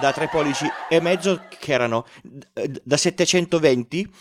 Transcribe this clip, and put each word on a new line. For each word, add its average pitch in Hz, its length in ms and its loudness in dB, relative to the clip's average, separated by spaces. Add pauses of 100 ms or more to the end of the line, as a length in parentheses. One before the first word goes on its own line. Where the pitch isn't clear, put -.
da 139 120 2
tre 151 160 -2
pollici 147 380 -2 (220)
e 165 120 4
mezzo, 175 440 0 (140)
che - 140 -4
erano 120 320 0 (180)
d-, 131 640 -8
da 135 120 0
settecentoventi, 170 1120 2 (120)